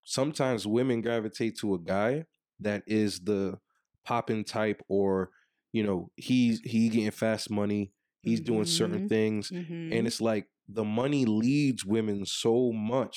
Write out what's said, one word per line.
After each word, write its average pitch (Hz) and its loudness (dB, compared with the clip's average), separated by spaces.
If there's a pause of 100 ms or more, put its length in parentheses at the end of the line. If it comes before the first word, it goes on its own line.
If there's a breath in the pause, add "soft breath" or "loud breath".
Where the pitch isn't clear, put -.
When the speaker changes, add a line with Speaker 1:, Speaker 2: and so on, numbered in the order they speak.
Speaker 1:
sometimes 131 0
women 117 2
gravitate 113 -2
to 104 0
a 90 -2
guy 104 0 (340)
that 104 -2
is 104 0
the 98 -2 (460)
poppin' 113 -2
type, 107 -2
or, 95 0 (420 soft breath)
you 110 0
know, 95 -2
he's, 120 2
he 113 2
getting 107 0
fast 110 -2
money, 104 0 (300)
he's 113 0
doing 110 0
certain 101 0
Speaker 2:
Mm-hmm. 139 -2
Speaker 1:
things. 107 0
Speaker 2:
Mm-hmm. 165 -8
Speaker 1:
And 117 2
it's - -4
like 110 0 (200)
the 104 -4
money 127 2
leads 120 2
women 104 0
so 120 2
much 113 -2